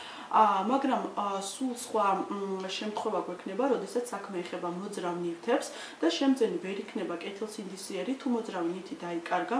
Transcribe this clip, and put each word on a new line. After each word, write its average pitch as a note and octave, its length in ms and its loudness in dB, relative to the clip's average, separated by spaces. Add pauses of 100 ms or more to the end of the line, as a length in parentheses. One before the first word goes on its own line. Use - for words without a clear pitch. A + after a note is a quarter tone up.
(280)
ა, - 140 8 (180)
მაგრამ, B3+ 420 4 (100)
ა, - 140 0 (140)
სულ B3+ 320 -4
სხვა, G#3+ 340 2 (100)
მ, F#3+ 520 -2
შემთხვევა G#3 520 -2
გვექნება, F#3+ 460 -2
როდესაც A#3+ 400 0
საქმე G3+ 320 -6
ეხება F3 320 -4
მოძრავ F3+ 460 -4
ნივთებს F3 520 0 (260)
და - 120 0
შემძენი C4 520 4
ვერ F#3 200 -4
იქნება F3 380 -4
კეთილსინდისიერი, F#3+ 1000 -6
თუ - 140 -6
მოძრავი G3+ 420 0
ნივთი F3+ 260 -6
დაიკარგა, F3 640 -2